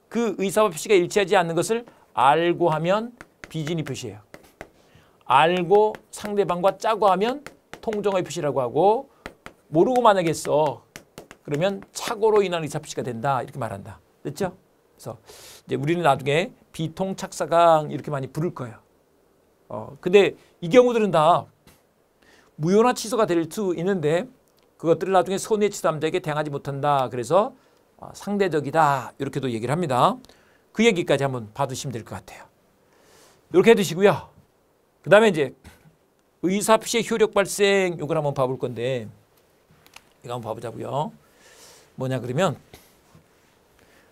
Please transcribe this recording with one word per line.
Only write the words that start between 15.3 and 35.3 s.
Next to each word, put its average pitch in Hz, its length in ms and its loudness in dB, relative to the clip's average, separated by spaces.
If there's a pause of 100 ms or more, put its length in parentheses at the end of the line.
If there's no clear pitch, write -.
이제 131 100 -6
우리는 160 280 -2
나중에 143 480 0 (220)
비통착사강 165 1200 0
이렇게 143 200 -8
많이 135 160 -6
부를 165 260 -4
거예요. 117 220 -12 (920)
어, 117 320 -12
근데 180 340 0 (240)
이 175 100 -10
경우들은 240 420 2
다 160 340 2 (1120)
무효나 208 360 2
취소가 220 320 -2
될 165 240 -2
수 190 280 -4
있는데 175 500 -2 (500)
그것들을 170 360 0
나중에 180 240 2
손해치담자에게 180 840 -2
대항하지 151 300 -6
못한다. 139 600 -2
그래서, 147 440 0 (440)
어, - 160 -20
상대적이다. 147 1080 0
이렇게도 131 320 -6
얘기를 113 200 -4
합니다. 160 460 2 (540)
그 214 140 0
얘기까지 165 380 2
한번 123 300 -6
봐두시면 131 400 -6
될 110 100 -10
것 104 120 -14
같아요. - 300 -18 (1080)
이렇게 185 180 6
해두시고요. 185 580 2 (720)
그 147 60 -4
다음에 214 200 8
이제 147 240 -2 (880)